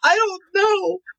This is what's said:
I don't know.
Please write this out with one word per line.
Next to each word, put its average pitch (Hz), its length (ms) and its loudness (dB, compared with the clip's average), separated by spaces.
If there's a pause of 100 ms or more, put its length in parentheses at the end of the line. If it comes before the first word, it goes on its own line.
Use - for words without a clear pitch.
I 339 120 4
don't 427 260 -2 (120)
know. 381 460 0 (180)